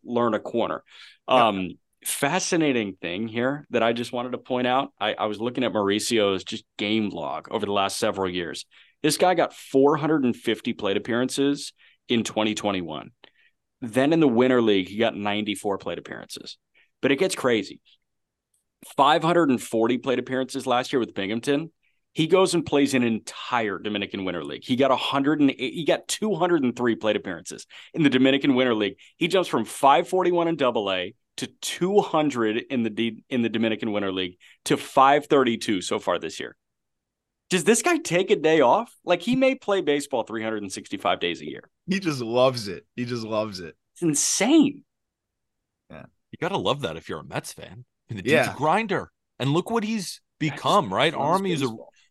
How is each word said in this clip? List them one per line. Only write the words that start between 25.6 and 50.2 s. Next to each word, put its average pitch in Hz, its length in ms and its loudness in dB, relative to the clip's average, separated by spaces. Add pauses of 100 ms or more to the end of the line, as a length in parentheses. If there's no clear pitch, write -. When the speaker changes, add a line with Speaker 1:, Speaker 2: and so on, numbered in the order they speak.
Speaker 1:
he 160 100 -6
got - 240 0
two 214 260 -4
hundred 170 300 2
and 120 100 0
three 120 220 0
plate 107 180 0
appearances 92 520 -8 (280)
in 165 80 0
the 143 80 6
Dominican 135 460 4
Winter 127 180 4
League. 104 220 0 (200)
He 175 120 0
jumps 180 200 2
from 120 160 0
five 147 440 4
forty-one 175 400 2
in 165 80 -2
double 117 340 0
A 92 240 -4 (220)
to 127 100 -8 (140)
two 196 400 0
hundred 127 560 0 (140)
in 127 120 -2
the 113 80 -2
D, 110 380 -4
in 127 140 -2
the 117 60 0
Dominican 110 440 -2
Winter 101 180 -2
League 92 280 -6 (260)
to 147 120 2
five 139 500 4
thirty-two 117 560 2
so 104 180 -4
far 90 180 -2
this 80 220 -10
year. 62 160 -12 (920)
Does 175 140 2
this 233 160 4
guy 349 180 2
take 185 320 0
a 214 60 6
day 156 240 4
off? 151 340 4 (100)
Like, 175 180 0
he 240 120 -2
may 262 200 4
play 202 260 -2
baseball 143 440 -2
three 110 180 -6
hundred 110 200 -4
and 98 100 -10
sixty-five 95 480 -4
days 87 200 -2
a 76 80 -14
year. - 220 -16 (160)
Speaker 2:
He 190 140 -2
just 151 200 -4
loves 120 480 2
it. 87 160 -12 (120)
He 123 80 -6
just 120 200 -6
loves 107 360 -4
it. 82 160 -14 (180)
Speaker 1:
It's - 80 -10
insane. 190 800 2 (1080)
Speaker 2:
Yeah. 71 140 -18 (260)
Speaker 3:
You - 100 -18
gotta 190 180 -2
love 127 240 0
that 82 140 -6
if 85 120 -14
you're 80 120 -8
a 73 40 -16
Mets 76 280 -10
fan. 92 320 -18 (240)
And 110 100 -10
the 95 40 -10
dude's 127 260 2
a - 20 -4
Speaker 2:
Yeah. 92 60 -8
Speaker 3:
grinder. 160 560 -2 (260)
And 135 140 0
look 175 180 0
what 226 140 -2
he's 214 360 -6 (200)